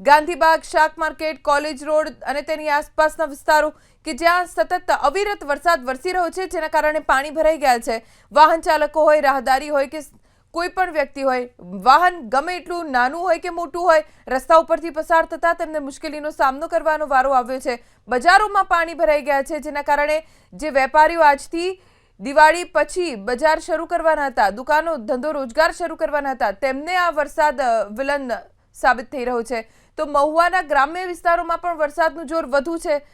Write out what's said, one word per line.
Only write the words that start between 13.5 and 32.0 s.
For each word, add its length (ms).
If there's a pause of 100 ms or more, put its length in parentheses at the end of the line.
હોય, 200 (240)
રસ્તા 280
ઉપરથી 340
પસાર 360
થતા 280
તેમને 260
મુશ્કેલીનો 500
સામનો 380
કરવાનો 400
વારો 240
આવ્યો 280
છે. 240 (240)
બજારોમાં 580
પાણી 280
ભરાઈ 280
ગયા 220
છે, 160
જેના 220
કારણે 420 (300)
જે 160
વેપારીઓ 520
આજથી 600 (380)
દિવાળી 440
પછી 520
બજાર 440
શરૂ 260
કરવાના 420
હતા, 220
દુકાનો, 480
ધંધો, 340
રોજગાર 400
શરૂ 240
કરવાના 360
હતા, 200
તેમને 440
આ 140
વરસાદ, 520
અ, 260 (100)
વિલન 340 (420)
સાબિત 320
થઈ 200
રહ્યો 180
છે. 180 (360)
તો 80
મહુવાના 560
ગ્રામ્ય 440
વિસ્તારોમાં 520
પણ 200
વરસાદનું 480